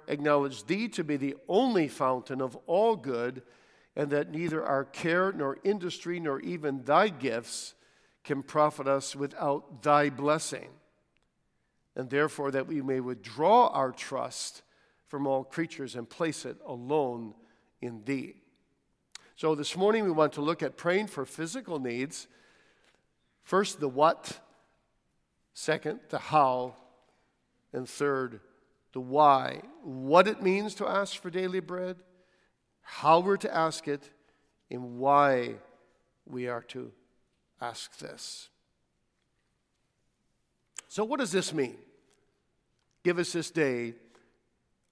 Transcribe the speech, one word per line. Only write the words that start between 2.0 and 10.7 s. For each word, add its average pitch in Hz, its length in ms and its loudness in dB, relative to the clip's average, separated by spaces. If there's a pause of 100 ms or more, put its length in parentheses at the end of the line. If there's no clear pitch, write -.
of 131 160 -6 (100)
all 208 300 2
good, 127 460 -6 (540)
and 143 140 -2
that 147 200 0
neither 160 340 -2
our 139 200 0
care 180 480 0
nor 139 320 -4
industry 175 560 -2
nor 143 200 -2
even 147 440 -6
thy 165 240 6
gifts 120 680 -6 (480)
can 139 200 -4
profit 151 440 2
us 139 300 0
without 143 680 -4
thy 147 280 6
blessing, 143 580 -2 (1300)